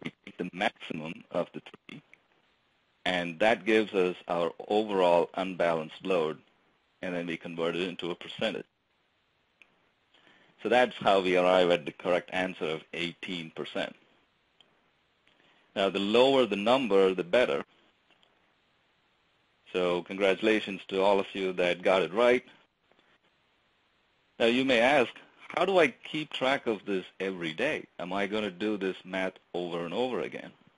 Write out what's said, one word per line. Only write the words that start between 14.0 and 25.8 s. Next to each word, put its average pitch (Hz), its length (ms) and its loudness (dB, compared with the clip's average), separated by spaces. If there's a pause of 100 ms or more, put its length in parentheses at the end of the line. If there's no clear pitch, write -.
Now, 98 140 2
the 92 80 -4
lower 123 480 4
the 101 80 -2
number, 101 600 2
the 87 100 -4
better. 87 400 0 (2000)
So 87 300 0
congratulations 98 840 0
to 95 160 -2
all 101 160 6
of 98 140 -2
you 95 220 -4
that 90 280 0
got 95 200 4
it 82 120 -4
right. 123 300 4 (1900)
Now, 120 80 2
you 123 180 2
may 131 140 2
ask, 127 320 4 (380)
"How 170 160 -2
do 190 160 2